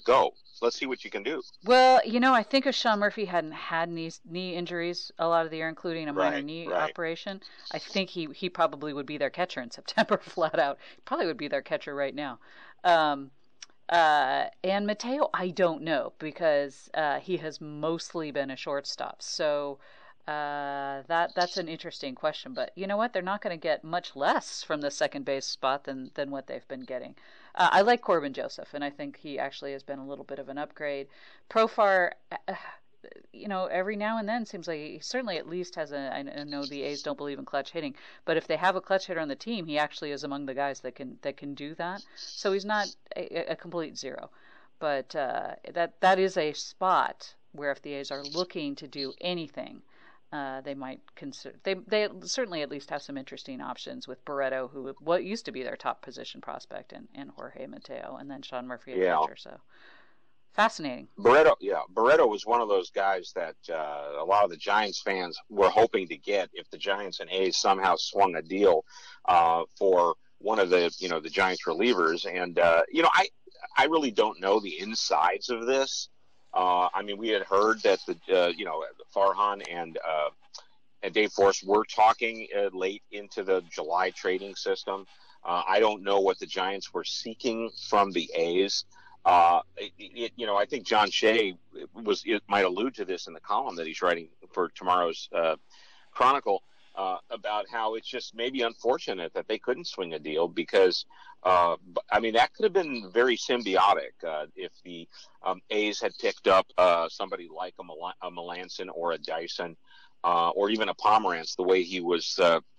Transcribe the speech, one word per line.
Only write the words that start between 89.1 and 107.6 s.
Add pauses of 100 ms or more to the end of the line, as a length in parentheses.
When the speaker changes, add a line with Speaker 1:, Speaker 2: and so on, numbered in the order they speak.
Speaker 1:
Uh, (180)
it,
it,
you
know,
I
think
John
Shea (380)
was,
it
might
allude
to
this
in
the
column
that
he's
writing (220)
for
tomorrow's,
uh, (560)
Chronicle, (320)
uh, (120)
about
how
it's
just
maybe
unfortunate
that
they
couldn't
swing
a
deal
because, (380)
uh, (160)
b-, (100)
I
mean,
that
could
have
been
very
symbiotic, (160)
uh,
if (120)
the, (360)
um,
A's
had
picked
up, (100)
uh,
somebody
like